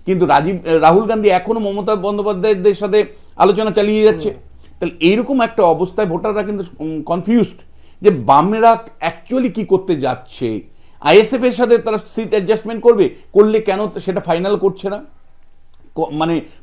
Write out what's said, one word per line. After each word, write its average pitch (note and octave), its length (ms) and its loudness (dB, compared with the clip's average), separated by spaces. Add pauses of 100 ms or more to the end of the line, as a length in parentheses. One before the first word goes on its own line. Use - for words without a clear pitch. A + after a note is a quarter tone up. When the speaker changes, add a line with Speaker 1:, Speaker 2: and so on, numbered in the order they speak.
Speaker 1:
কিন্তু F3+ 200 0
রাজীব, D3+ 400 2
রাহুল E3 380 4
গান্ধী G#3+ 260 0
এখনো F#3+ 300 0
মমতা G#3 360 -4
বন্দ্যোপাধ্যায়দের G3+ 800 -2
সাথে G3+ 320 0 (300)
আলোচনা G3+ 360 2
চালিয়ে G#3+ 320 0
যাচ্ছে। F#3+ 260 2
Speaker 2:
হুম। - 100 -14 (400)
Speaker 1:
তাহলে F3 200 -6
এইরকম A3 420 0
একটা A3+ 220 0
অবস্থায় F3 440 0
ভোটাররা G3 360 -4
কিন্তু, G3+ 200 -8 (160)
উম, D#3 220 -8
কনফিউজড F#3+ 600 -2 (400)
যে G#3 100 6
বামেরা F#3+ 720 2 (180)
actually A#3 500 -4
কি G#3+ 140 -6
করতে F#3+ 300 0
যাচ্ছে। B2 760 -6 (300)
আইএসএফ G#3+ 420 4
এর B3 80 2
সাথে A#3 260 2
তারা G#3+ 200 -2
সিট A3 320 -8
অ্যাডজাস্টমেন্ট G#3 540 -2
করবে, G#3 260 4 (240)
করলে G#3+ 260 4
কেন G3+ 200 -2 (200)
সেটা F3 200 -6
ফাইনাল F3 360 -2
করছে F#3+ 340 -4
না? G#3 160 -10 (880)
ক-, D#3+ 160 -4
মানে, D#3+ 300 -2 (220)